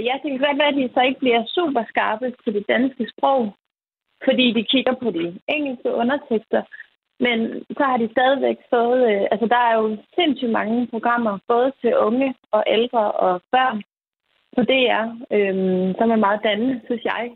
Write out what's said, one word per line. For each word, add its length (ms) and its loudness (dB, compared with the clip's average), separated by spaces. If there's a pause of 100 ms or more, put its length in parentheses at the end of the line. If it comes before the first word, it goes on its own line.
jeg 140 -4
tænker 240 -2
godt, 140 -2
at 140 2
de 180 0
så 80 2
ikke 180 0
bliver 280 2
super 420 -2
skarpe 440 -4 (100)
til 100 -4
det 140 -4
danske 380 0 (120)
sprog, 360 0 (720)
fordi 300 2
de 180 0
kigger 220 2 (100)
på 80 -2
de 360 -6
engelske 460 -4
undertekster. 680 -2 (580)
Men 180 0 (400)
så 120 0
har 80 0
de 140 0
stadigvæk 460 2 (120)
fået, 320 2 (100)
øh, 100 0 (100)
altså, 160 0
der 220 2
er 60 2
jo 220 0 (180)
sindssygt 360 0
mange 360 0
programmer, 500 -2 (100)
både 240 2 (100)
til 160 2
unge 380 2 (160)
og 160 2
ældre 440 0
og 300 0 (100)
børn 300 0 (760)
på 80 4
D 80 2 (300)
R, 60 -4 (280)
øhm, 640 2
som 140 2
er 40 2
meget 280 2
dannende, 420 0
synes 200 -4
jeg. 300 -4